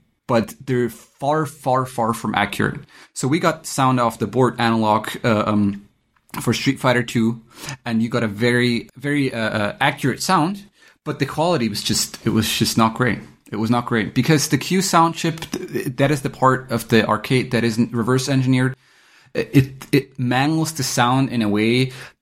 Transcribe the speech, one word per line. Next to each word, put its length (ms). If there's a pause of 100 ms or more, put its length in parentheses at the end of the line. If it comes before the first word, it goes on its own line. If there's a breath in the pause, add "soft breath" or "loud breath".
(280)
but 320
they're 300
far, 560
far, 400
far 280
from 200
accurate. 460 (340 loud breath)
So 140
we 100
got 300
sound 320
off 180
the 80
board 340
analog, 500 (140)
uh, 220
um, 420 (540)
for 100
Street 280
Fighter 240
Two, 400 (420 loud breath)
and 160
you 80
got 140
a 40
very, 680
very, 360
uh, 80
uh, 400
accurate 440
sound, 400 (400 soft breath)
but 160
the 80
quality 420
was 140
just, 420
it 60
was 180
just 260
not 200
great. 240 (320)
It 60
was 120
not 160
great 300
because 340
the 80
Q 240
sound 340
chip, 260 (100)
th-, 340 (120)
that 120
is 140
the 80
part 400
of 160
the 200
arcade 440
that 120
isn't 300
reverse 360
engineered. 460 (580 soft breath)
It, 580
it 260
mangles 540
the 120
sound 460
in 120
a 80
way 420 (300 loud breath)